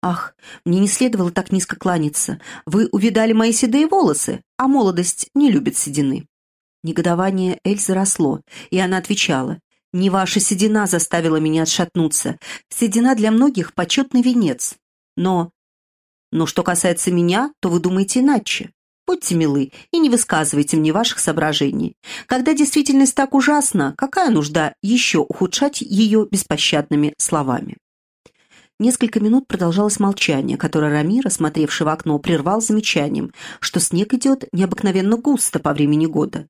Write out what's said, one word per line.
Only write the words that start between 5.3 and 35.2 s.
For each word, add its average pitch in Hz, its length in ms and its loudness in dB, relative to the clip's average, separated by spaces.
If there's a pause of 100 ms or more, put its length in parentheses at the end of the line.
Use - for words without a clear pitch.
не 277 180 4
любит 147 260 0
седины». 143 500 -2 (560)
Негодование 180 800 0
Эльзы 196 300 -2
росло, 175 480 0 (280)
и 185 100 0
она 185 180 0
отвечала: 165 600 -2 (340)
«Не 185 160 2
ваша 190 300 0
седина 208 480 0
заставила 165 500 0
меня 156 260 0
отшатнуться. 160 760 -2 (320)
Седина 240 460 2
для 214 160 2
многих — 226 420 2
почетный 254 480 0
венец. 233 540 0 (400)
Но... 175 360 0 (800)
Но 160 160 0
что - 160 -2
касается 175 480 0
меня, 180 500 0
то 190 80 -2
вы 175 100 2
думаете 185 420 0
иначе. - 500 0 (340)
Будьте 349 300 -2
милы 143 360 0 (200)
и 339 80 0
не 311 100 4
высказывайте 156 680 0
мне 156 140 2
ваших 202 280 -2
соображений. 151 760 -2 (300)
Когда 254 280 0
действительность 277 640 2
так 269 200 0
ужасна, 269 640 2
какая 302 340 0
нужда 151 500 0
еще 202 400 2
ухудшать - 600 -2
ее 214 440 2
беспощадными 151 920 -2
словами?» 135 600 -2 (1000)
Несколько 233 400 2
минут 226 280 2
продолжалось 190 520 0
молчание, 160 580 0
которое 151 340 0
Рамиро, 190 380 0
смотревший 156 560 -2
в 151 40 0
окно, 156 280 -2
прервал 165 420 0
замечанием, 190 720 -2 (280)
что - 200 -2
снег 185 340 0
идет 269 380 0
необыкновенно 190 640 0
густо 247 420 0